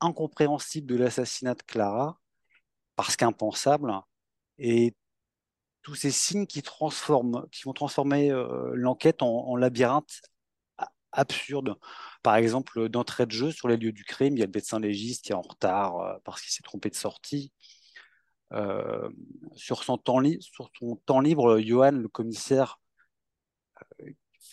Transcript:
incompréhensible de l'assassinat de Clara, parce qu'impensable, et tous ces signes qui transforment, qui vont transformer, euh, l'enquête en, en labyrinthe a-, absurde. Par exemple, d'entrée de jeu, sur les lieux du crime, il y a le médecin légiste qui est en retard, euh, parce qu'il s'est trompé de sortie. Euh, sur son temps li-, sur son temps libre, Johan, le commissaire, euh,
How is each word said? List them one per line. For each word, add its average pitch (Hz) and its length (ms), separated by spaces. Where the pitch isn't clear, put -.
incompréhensible 151 880
de 123 80
l'assassinat 123 600
de - 80
Clara, 113 560
parce - 200
qu'impensable, 120 800
et 117 340
tous 151 120
ces 139 160
signes 185 360
qui - 140
transforment, 131 920
qui - 120
vont 135 100
transformer, 143 580
euh, 123 440
l'enquête 127 480
en, 123 60
en 127 80
labyrinthe 123 680
a-, - 140
absurde. 135 640
Par 107 120
exemple, 117 540
d'entrée 120 360
de 110 60
jeu, 123 200
sur 127 180
les 117 80
lieux 113 160
du - 100
crime, 139 320
il 120 60
y - 20
a 98 40
le 95 60
médecin 107 260
légiste 107 460
qui - 60
est 101 40
en 90 60
retard, 95 600
euh, 92 240
parce - 160
qu'il - 100
s'est - 120
trompé - 260
de - 60
sortie. - 580
Euh, 104 560
sur - 280
son 123 140
temps 127 220
li-, 143 220
sur - 360
son 117 280
temps 131 160
libre, 135 400
Johan, 123 300
le 120 180
commissaire, 117 720
euh, 147 100